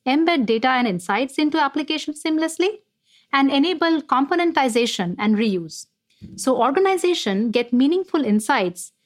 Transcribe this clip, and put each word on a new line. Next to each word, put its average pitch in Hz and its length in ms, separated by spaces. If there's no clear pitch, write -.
embed 311 380
data 226 220
and 247 200
insights 208 520
into 302 200
applications 302 640
seamlessly 320 480
and 277 180
enable 320 520
componentization 262 1120
and 214 200
reuse. 190 500
So 247 260
organizations 311 880
get 240 220
meaningful 302 500
insights 214 680